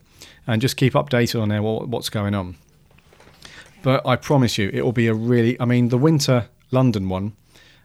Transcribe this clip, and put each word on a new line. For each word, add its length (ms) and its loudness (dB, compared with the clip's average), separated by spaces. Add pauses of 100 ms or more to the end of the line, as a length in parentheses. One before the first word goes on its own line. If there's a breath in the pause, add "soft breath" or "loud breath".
(480 loud breath)
And 140 0
just 160 -2
keep 160 2
updated 480 0
on 80 -2
there 120 0
what, 280 -4
what's 200 -6
going 240 -2
on. 220 -6 (1300 loud breath)
But 240 0
I 80 2
promise 420 0
you, 160 -2
it 100 -2
will 100 0
be 140 2
a 60 2
really, 480 2
I 40 0
mean, 240 2
the 80 0
Winter 500 2 (240)
London 380 2
one, 240 -4 (520 soft breath)